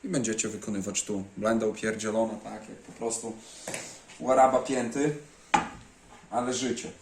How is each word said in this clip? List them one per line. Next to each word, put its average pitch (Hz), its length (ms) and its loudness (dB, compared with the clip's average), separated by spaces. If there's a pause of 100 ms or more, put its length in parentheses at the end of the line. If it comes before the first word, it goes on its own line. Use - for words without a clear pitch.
i - 40 -6
będziecie 110 400 0
wykonywać 98 540 -4
tu. 98 220 -2 (120)
Blenda 110 300 2
upierdzielona, 110 680 0
tak, - 340 -12
jak - 100 -14
po - 140 -20
prostu 113 400 -4 (880)
u 123 120 -2
Araba 131 280 8
pięty, 135 580 0 (1120)
ale 123 240 0
życie. 117 360 -2 (120)